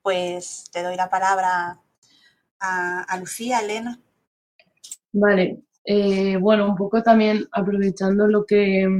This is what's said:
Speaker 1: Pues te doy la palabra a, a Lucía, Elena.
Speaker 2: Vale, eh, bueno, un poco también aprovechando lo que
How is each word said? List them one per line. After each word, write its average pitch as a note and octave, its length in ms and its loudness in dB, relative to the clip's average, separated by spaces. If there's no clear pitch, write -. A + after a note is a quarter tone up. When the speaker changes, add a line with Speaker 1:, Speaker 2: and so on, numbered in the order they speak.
Speaker 1:
Pues F3+ 720 -6
te F3 100 -6
doy F3+ 140 -6
la F#3 140 -2
palabra F#3 720 0
a, F3+ 420 -4
a F#3 160 -6
Lucía, A3+ 420 -4
Elena. A3+ 400 -6
Speaker 2:
Vale, G3+ 520 2
eh, G3 540 0
bueno, G#3 280 2
un G3+ 100 0
poco G3+ 260 -2
también G#3+ 500 4
aprovechando G3 760 0
lo G#3 200 2
que G3 420 2